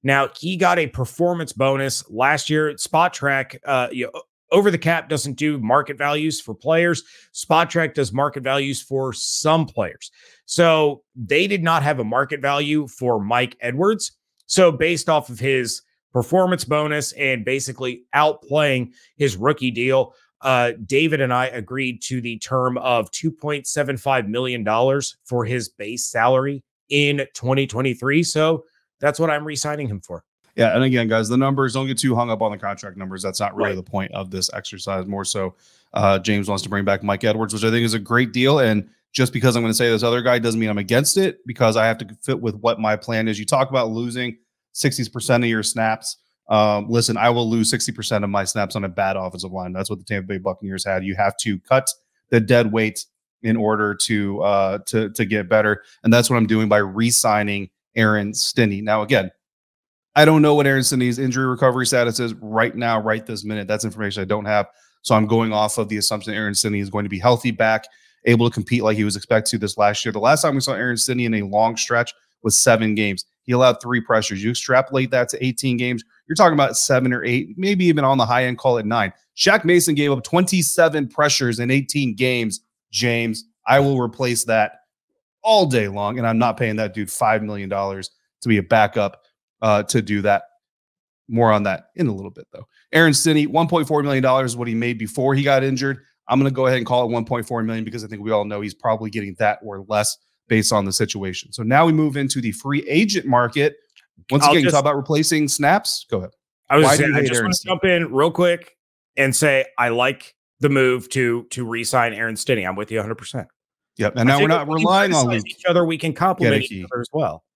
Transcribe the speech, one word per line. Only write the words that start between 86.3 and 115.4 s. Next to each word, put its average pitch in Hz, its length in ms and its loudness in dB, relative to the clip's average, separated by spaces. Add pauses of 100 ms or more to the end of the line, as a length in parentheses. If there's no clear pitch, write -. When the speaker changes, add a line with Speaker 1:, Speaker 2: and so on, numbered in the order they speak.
Speaker 2:
not 117 200 2
paying 110 180 -2
that 107 180 -4
dude 101 160 -6
five 110 320 0
million 101 260 -8
dollars 98 420 -6 (320)
to 120 60 -4
be 107 100 4
a 95 40 0
backup, 104 600 2 (400)
uh, 104 220 4
to 117 160 0
do 104 220 -2
that. 101 220 2 (840)
More 113 220 4
on 104 140 4
that 95 320 -4
in 170 100 0
a 107 80 -2
little 98 160 -12
bit, - 220 -20
though. - 140 -20 (260)
Aaron 156 220 6
Stinnie, 151 320 2
one 156 220 2
point 160 200 0
four 151 140 2
million 139 200 0
dollars 131 300 2
is 120 40 -8
what 120 120 -6
he 113 60 -2
made 117 240 -2
before 127 360 -2
he 139 80 0
got 135 220 4
injured. 135 340 -2 (300)
I'm 127 100 2
gonna 139 120 4
go 131 160 0
ahead 127 100 2
and 117 100 -2
call 123 180 0
it 113 60 -2
one 117 140 -2
point 117 240 -6
four 117 140 -4
million 113 220 -4
because 110 200 -12
I - 20 -16
think 104 160 -14
we 110 80 -6
all 104 140 2
know 104 160 -8
he's 104 140 -8
probably 110 360 -2
getting 101 280 -8
that 104 240 0
or 98 260 -14
less 107 280 0 (320)
based 110 240 2
on 104 120 2
the 95 80 -4
situation. 98 600 -6
So 120 100 -10
now 135 240 4
we 160 60 4
move 151 240 0
into 135 240 -2
the 113 100 -2
free 139 380 -4
agent 196 360 0
market. 123 520 0 (560)
Once 143 100 4
Speaker 1:
I'll 147 80 8
Speaker 2:
again, 156 120 6
you 135 40 2
Speaker 1:
just 165 80 2
Speaker 2:
talk 143 60 6
about 143 160 0
replacing 151 500 0
snaps. 151 640 0
Go 110 80 -2
ahead. 92 120 -8 (380)
Speaker 1:
I 139 80 4
was 151 100 6
Speaker 2:
Why 135 40 6
Speaker 1:
just 147 80 4
Speaker 2:
do 147 80 2
you - 0 -
Speaker 1:
saying, 139 80 0
I 147 60 2
Speaker 2:
hate 135 80 0
Speaker 1:
just 120 100 0
Speaker 2:
Aaron 113 60 0
Speaker 1:
wanna 104 100 0
Speaker 2:
Stinnie? - 160 -6
Speaker 1:
jump 185 140 -2
in 170 280 0
real 147 200 2
quick 175 440 0 (400)
and 135 180 2
say 135 300 2 (140)
I 120 120 2
like 123 440 -2 (240)
the 151 100 2
move 131 420 2
to, 120 400 0
to 123 140 -8
re-sign 117 500 0
Aaron 113 200 -4
Stinnie. 107 320 -2
I'm 95 80 -4
with 104 160 -8
you 113 80 -2
a 104 40 -2
hundred 110 160 -6
percent. - 280 -10 (520)
Speaker 2:
Yep. 104 180 0
And 110 60 2
Speaker 1:
I - 20 4
Speaker 2:
now 135 140 6
Speaker 1:
think 143 100 4
Speaker 2:
we're 165 60 4
Speaker 1:
if 165 40 2
Speaker 2:
not 143 80 -4
Speaker 1:
we 156 80 -2
can 160 100 0
Speaker 2:
relying 190 300 4
on 135 120 4
Speaker 1:
criticize 113 180 -2